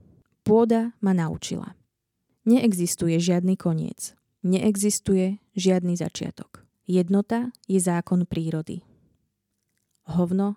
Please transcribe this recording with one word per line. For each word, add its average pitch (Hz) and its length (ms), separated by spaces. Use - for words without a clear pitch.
Pôda 226 560
ma 190 160
naučila. 165 640
Neexistuje 185 800
žiadny 180 320
koniec. - 640
Neexistuje 196 960
žiadny 180 400
začiatok. - 720
Jednota 196 640
je 190 80
zákon 175 480
prírody. 160 560
Hovno 180 500